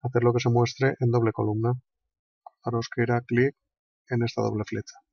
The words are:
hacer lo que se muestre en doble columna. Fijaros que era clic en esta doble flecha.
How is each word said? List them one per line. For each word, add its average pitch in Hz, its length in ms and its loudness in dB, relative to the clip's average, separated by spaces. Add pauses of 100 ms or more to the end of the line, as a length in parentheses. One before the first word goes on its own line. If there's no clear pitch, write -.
hacer 123 220 0
lo 120 100 6
que 120 60 0
se 123 100 0
muestre 120 500 2
en 120 100 2
doble 117 220 2
columna. 110 400 -2 (920)
Fijaros 117 300 -4
que 120 80 0
era 120 180 0
clic 123 340 0 (540)
en 120 140 0
esta 117 180 -2
doble 107 240 -2
flecha. - 320 -10 (160)